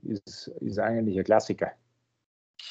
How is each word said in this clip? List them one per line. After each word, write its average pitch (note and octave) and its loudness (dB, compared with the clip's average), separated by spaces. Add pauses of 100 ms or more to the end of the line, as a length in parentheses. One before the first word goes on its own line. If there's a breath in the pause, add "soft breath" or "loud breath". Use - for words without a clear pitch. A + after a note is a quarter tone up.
ist, - -8
ist G2 -4
eigentlich G#2+ 2
ein F#2 2
Klassiker. G#2 4 (1000 loud breath)